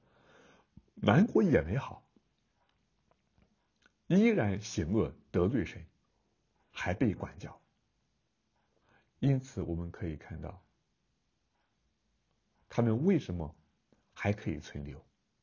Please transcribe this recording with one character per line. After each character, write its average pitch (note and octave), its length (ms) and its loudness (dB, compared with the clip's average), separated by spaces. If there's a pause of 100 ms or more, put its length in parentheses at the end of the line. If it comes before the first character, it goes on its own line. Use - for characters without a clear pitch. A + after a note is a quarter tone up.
(960)
南 D3 320 4
国 A3 160 2
也 B2 180 4
没 F2+ 160 -4
好， - 260 -8 (2000)
依 F#3+ 160 6
然 A#2+ 380 2
行 F2+ 320 -4
恶 F2 200 0 (160)
得 F2+ 180 2
罪 A2+ 180 0
神， E2 200 -14 (840)
还 - 240 -4
被 A2 180 2
管 - 240 -10
教。 - 240 -16 (1600)
因 C3+ 200 2
此 F#2+ 220 -8
我 E2+ 140 -4
们 E2+ 160 -8
可 - 160 -8
以 D#2 80 -6
看 D#2 260 -14
到， D#2+ 220 -14 (2000)
他 - 120 0
们 A#2 240 2
为 F#3+ 140 4
什 F2+ 160 -6
么 D#2 200 -8 (580)
还 G#2 200 0
可 - 160 -6
以 D2+ 100 -6
存 D2 260 -12
留， C#2 200 -14 (380)